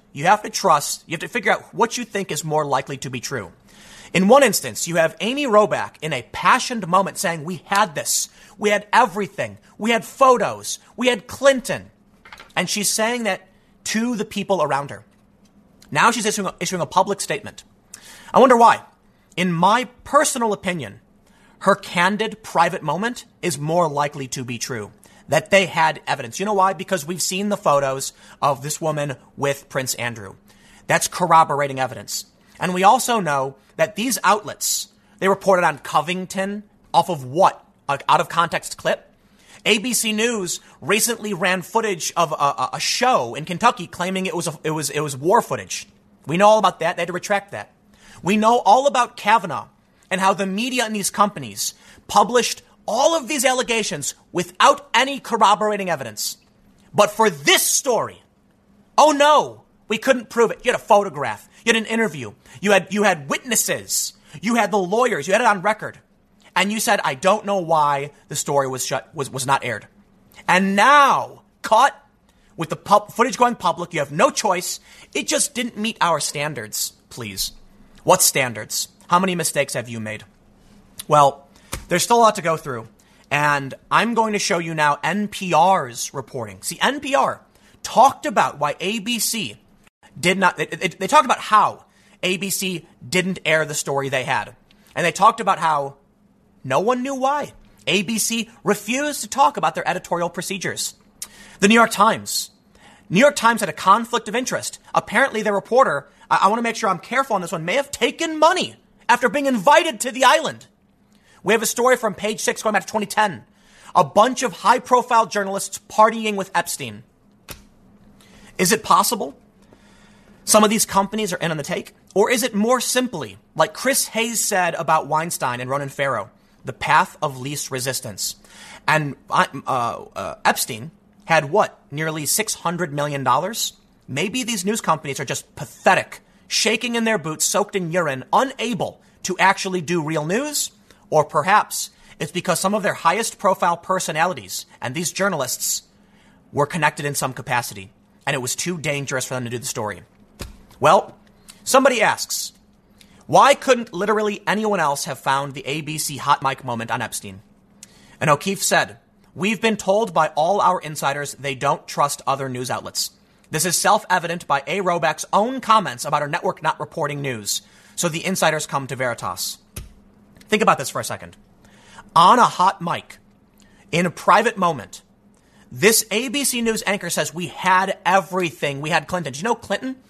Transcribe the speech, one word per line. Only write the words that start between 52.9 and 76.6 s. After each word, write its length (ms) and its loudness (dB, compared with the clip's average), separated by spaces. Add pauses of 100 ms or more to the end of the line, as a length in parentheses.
of 100 -4
these 160 -4
allegations 720 -2 (180)
without 640 2
any 260 0
corroborating 720 0
evidence. 480 -6 (560)
But 180 4
for 180 2
this 340 2
story, 580 -2 (760)
oh 140 8
no, 520 4 (240)
we 100 -4
couldn't 320 0
prove 220 2
it. 120 -10
You 80 0
had 80 -2
a 40 -12
photograph. 640 0 (160)
You 80 2
had 80 0
an 60 -8
interview. 460 -4 (280)
You 100 2
had, 220 4
you 80 0
had 280 0
witnesses. 840 -4 (280)
You 140 0
had 140 2
the 80 0
lawyers. 480 0
You 80 2
had 80 4
it 60 2
on 160 2
record. 360 -4 (560)
And 160 2
you 80 -4
said, 240 2
"I 120 -2
don't 280 2
know 140 -2
why 540 0 (180)
the 60 -10
story 320 0
was 180 -6
shut, 280 -6
was, 160 -6
was 160 -8
not 200 0
aired." 220 -8 (600)
And 280 2
now, 640 4 (220)
caught 300 4 (640)
with 140 -8
the 80 -6
pub-, 340 2
footage 260 0
going 180 2
public, 380 -4
you 60 -2
have 140 -4
no 160 4
choice. 500 -4 (340)
It 140 -4
just 260 -2
didn't 240 -6
meet 220 -6
our 220 2
standards, 720 -6 (160)